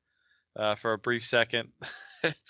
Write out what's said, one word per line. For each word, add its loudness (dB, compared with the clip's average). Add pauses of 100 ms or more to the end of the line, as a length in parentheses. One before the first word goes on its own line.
(580)
uh, 2
for -2
a -2
brief -2
second. 2 (540)
<laughs> 2 (160)